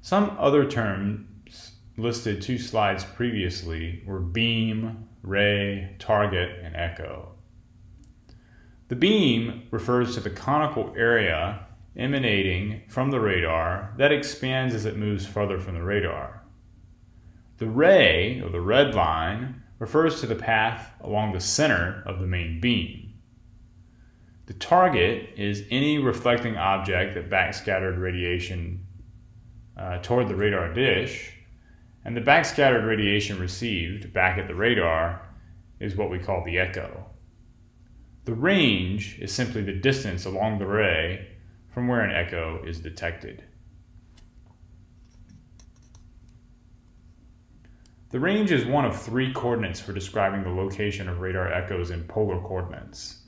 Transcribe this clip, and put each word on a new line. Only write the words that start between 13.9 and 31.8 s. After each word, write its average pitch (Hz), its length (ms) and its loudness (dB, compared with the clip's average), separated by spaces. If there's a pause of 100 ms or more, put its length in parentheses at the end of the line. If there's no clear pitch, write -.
that 139 160 6
expands 131 600 -2
as 107 120 -4
it 107 100 -4
moves 104 320 -2
further 101 320 -2
from 90 140 -8
the 85 100 -6
radar. 87 600 -2 (1120)
The 110 100 -4
ray, 120 720 6
or 90 100 -6
the 87 120 -2
red 117 340 4
line, 92 680 0 (160)
refers 156 420 2
to 123 60 -6
the 110 80 0
path 113 640 -2
along 104 320 -2
the 90 80 -4
center 98 640 0
of 90 140 -6
the 92 80 -2
main 82 340 -4
beam. 107 520 -2 (1300)
The - 80 -14
target 135 840 4
is 101 340 -4
any 143 280 2
reflecting 120 580 2
object 95 600 2
that 87 140 -6
backscattered 95 680 0
radiation, 90 880 -4 (920)
uh, 92 200 -6
toward 120 320 0
the 98 60 -2
radar 95 380 0
dish, 117 600 0 (720)